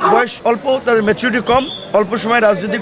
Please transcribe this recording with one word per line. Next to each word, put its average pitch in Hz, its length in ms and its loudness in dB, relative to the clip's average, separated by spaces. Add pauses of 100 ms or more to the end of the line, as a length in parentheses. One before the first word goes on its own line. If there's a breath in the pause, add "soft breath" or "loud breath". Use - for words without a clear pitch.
(100)
বয়স 233 340 0
অল্প, 262 420 0
তাদের 226 160 2
ম্যাচুরিটি 214 440 0
কম, 262 180 2 (280)
অল্প 208 240 0
সময় 226 240 0
রাজনৈতিক 208 420 2